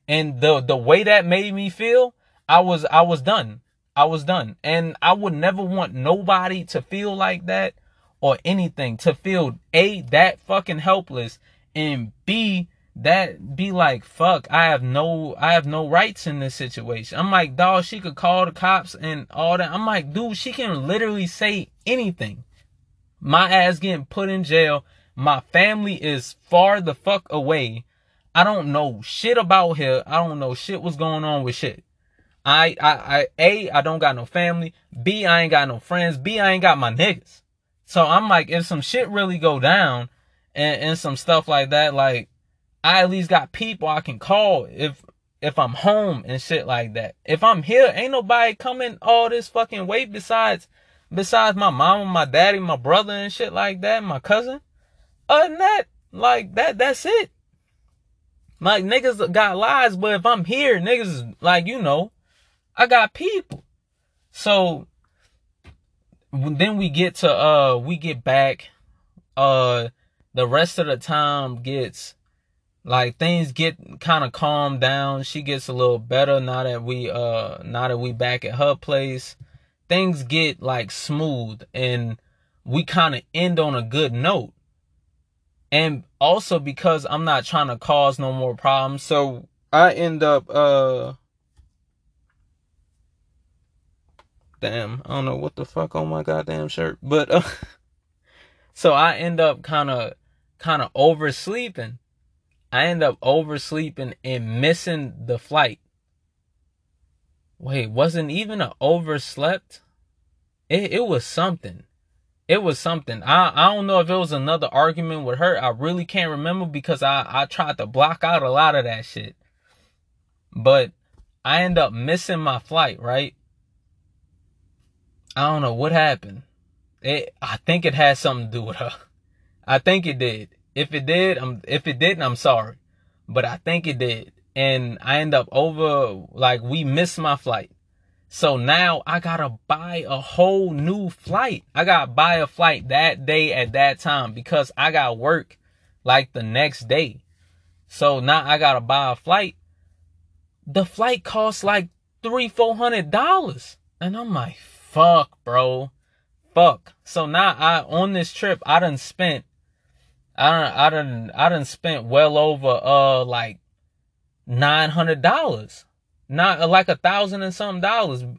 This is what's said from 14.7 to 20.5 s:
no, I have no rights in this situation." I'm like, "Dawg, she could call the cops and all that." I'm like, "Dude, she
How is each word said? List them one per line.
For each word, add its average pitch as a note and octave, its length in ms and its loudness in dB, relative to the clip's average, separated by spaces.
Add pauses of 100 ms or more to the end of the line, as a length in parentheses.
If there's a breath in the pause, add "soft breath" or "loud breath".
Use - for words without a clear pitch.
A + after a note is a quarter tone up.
no, D3+ 560 -4
I D#3+ 140 2
have D#3+ 140 2
no D3+ 220 -4
rights G3 380 0
in D3 140 -6
this C3+ 140 -6
situation." A#2 640 -10
I'm F#3 120 0
like, E3 240 2
"Dawg, F3+ 300 4
she G#3+ 160 -12
could D#3+ 140 -10
call F#3 320 2
the E3+ 60 -8
cops F#3 420 0
and D#3 360 -8
all E3 280 0
that." E3 120 -2
I'm G#3 160 -4
like, E3 260 -4
"Dude, G#3+ 240 -6
she C4 160 -10